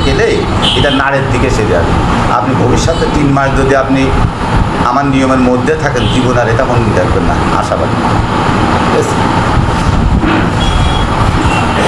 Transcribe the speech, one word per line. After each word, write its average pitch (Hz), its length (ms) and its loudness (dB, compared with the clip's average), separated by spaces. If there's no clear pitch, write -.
খেলেই 214 300 0
এটা 147 120 2
নাড়ের 135 300 0
দিকে 123 240 0
সেরে 104 180 0
যাবে। 85 180 0
আপনি 135 140 -2
ভবিষ্যতে 156 440 0
তিন 143 200 2
মাস 135 140 0
যদি 135 140 2
আপনি 135 180 0
আমার 123 200 0
নিয়মের 131 440 2
মধ্যে 127 240 0
থাকেন, 139 200 -2
জীবন 127 240 0
আর 117 160 0
এটা 123 160 2
মনে 117 300 0
রাখবেন 90 300 0
না, 87 60 0
আশাবাদী। 104 380 -2
ঠিক - 180 0
আছে? - 140 -2